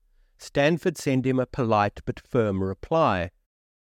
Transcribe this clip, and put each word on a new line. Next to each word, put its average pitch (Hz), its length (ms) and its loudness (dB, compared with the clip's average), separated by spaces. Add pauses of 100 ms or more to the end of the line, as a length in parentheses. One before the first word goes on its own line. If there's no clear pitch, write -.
(380)
Stanford 156 600 0
send 131 280 -2
him 131 140 2
a 123 60 -2
polite 107 580 0
but - 160 -8
firm 101 420 0
reply. 95 720 0 (580)